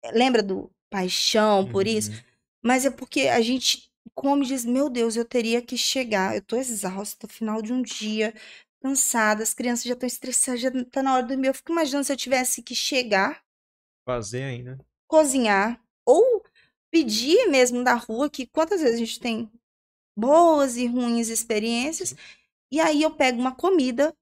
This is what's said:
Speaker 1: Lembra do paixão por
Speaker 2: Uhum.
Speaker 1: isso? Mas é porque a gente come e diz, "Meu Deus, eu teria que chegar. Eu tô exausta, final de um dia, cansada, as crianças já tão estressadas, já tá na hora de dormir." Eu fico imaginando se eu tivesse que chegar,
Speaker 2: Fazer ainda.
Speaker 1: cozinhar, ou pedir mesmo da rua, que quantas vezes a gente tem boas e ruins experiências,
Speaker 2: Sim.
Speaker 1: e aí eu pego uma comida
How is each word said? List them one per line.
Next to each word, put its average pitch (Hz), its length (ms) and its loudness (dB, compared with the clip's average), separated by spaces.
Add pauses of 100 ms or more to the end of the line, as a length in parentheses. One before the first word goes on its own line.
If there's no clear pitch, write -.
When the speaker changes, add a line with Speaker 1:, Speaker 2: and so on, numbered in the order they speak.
(140)
Speaker 1:
Lembra 233 300 4
do 190 280 -6 (180)
paixão 202 760 2
por 196 200 0
Speaker 2:
Uhum. 226 60 0
Speaker 1:
isso? 214 180 -2 (520)
Mas 254 220 2
é 269 60 2
porque 269 360 -6
a 247 140 2
gente 240 500 -2 (220)
come 277 320 0
e - 40 -8
diz, 254 160 -4
"Meu 262 240 0
Deus, 233 260 -2
eu 233 100 -2
teria 233 360 0
que 240 160 -10
chegar. 220 580 -2
Eu 202 60 -4
tô - 160 -6
exausta, 208 680 -8
final 220 340 -6
de 220 120 -4
um 254 80 0
dia, 214 520 -4 (480)
cansada, 226 640 0
as 220 100 -4
crianças 240 320 -2
já 240 100 -2
tão 247 120 -6
estressadas, 247 540 -4
já 254 100 0 (200)
tá 269 120 -2
na 269 120 2
hora 254 80 2
de 240 60 -6
dormir." 262 180 0
Eu 269 60 2
fico - 180 -8
imaginando 285 340 0
se 277 80 -2
eu 269 40 -4
tivesse 254 460 -2
que 247 120 -12
chegar, 240 680 0 (600)
Speaker 2:
Fazer 123 380 -6
ainda. 127 360 -10 (280)
Speaker 1:
cozinhar, 240 760 2 (240)
ou 403 380 4 (480)
pedir 302 580 2
mesmo 247 340 2
da 247 120 2
rua, 233 340 -4
que 262 180 -10
quantas 330 340 -2
vezes 240 140 2
a 233 40 -4
gente 226 200 -6
tem 226 320 -6 (680)
boas 285 600 4
e 247 100 -2
ruins 240 420 0
experiências, 233 800 -4
Speaker 2:
Sim. - 60 -12 (560)
Speaker 1:
e 277 80 -2
aí 311 220 2
eu 311 100 2
pego 262 280 0
uma 254 160 -2
comida 294 680 2